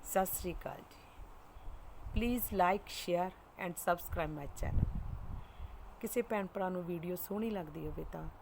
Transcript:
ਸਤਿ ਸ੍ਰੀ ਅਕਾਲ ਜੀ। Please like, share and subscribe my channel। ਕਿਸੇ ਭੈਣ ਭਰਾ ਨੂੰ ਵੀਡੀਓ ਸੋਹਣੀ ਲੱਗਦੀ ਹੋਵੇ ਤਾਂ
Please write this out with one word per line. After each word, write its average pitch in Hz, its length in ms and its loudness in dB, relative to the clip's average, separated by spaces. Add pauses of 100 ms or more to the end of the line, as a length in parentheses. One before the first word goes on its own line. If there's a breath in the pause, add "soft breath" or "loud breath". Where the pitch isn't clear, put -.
ਸਤਿ 190 220 4
ਸ੍ਰੀ 175 280 -2
ਅਕਾਲ - 240 -6
ਜੀ। - 220 -18 (1120)
Please 220 460 4
like, 185 240 8
share 180 480 2 (340)
and 175 80 -2
subscribe 170 640 2
my 143 60 -6
channel। - 460 4 (1080 loud breath)
ਕਿਸੇ 233 220 0
ਭੈਣ 208 240 0
ਭਰਾ 185 220 0
ਨੂੰ 180 140 0
ਵੀਡੀਓ 175 340 -2
ਸੋਹਣੀ 214 340 -2
ਲੱਗਦੀ 160 360 -4
ਹੋਵੇ 156 260 -4
ਤਾਂ 160 120 -4 (180)